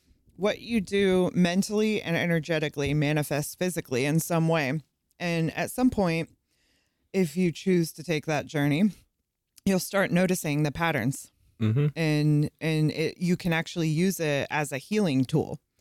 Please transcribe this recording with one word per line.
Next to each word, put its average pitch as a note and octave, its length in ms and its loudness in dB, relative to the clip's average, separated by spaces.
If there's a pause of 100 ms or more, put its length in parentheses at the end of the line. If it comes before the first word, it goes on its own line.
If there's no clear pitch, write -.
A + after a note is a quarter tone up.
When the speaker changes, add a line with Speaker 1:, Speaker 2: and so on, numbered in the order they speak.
(360)
Speaker 1:
what F#3+ 240 -2
you A3+ 200 -2
do F#3 540 2
mentally G3+ 680 2
and E3+ 160 -2
energetically D3+ 800 0
manifests D3 600 0
physically D#3+ 520 -2
in D#3 140 2
some E3 280 0
way. D#3 320 0 (400)
And E3+ 360 -2
at E3 140 -4
some B3+ 200 2
point, E3 400 0 (840)
if E3+ 240 0
you F3 160 2
choose F3 400 0
to D#3 100 -16
take D3+ 240 -4
that D3 200 -2
journey, D3 440 2 (760)
you'll F#3+ 120 4
start F#3+ 320 0
noticing F3 520 0
the D3 100 0
patterns. C#3+ 580 -2 (300)
Speaker 2:
Mm-hmm. A2+ 260 2 (100)
Speaker 1:
And, D3+ 540 2 (100)
and D#3 300 0
it, D3+ 280 -4
you F3 180 0
can E3+ 160 -2
actually E3 360 -2
use F3+ 320 0
it C#3+ 300 0
as D3 220 -4
a C#3 60 -4
healing D#3+ 460 0
tool. - 360 -2 (200)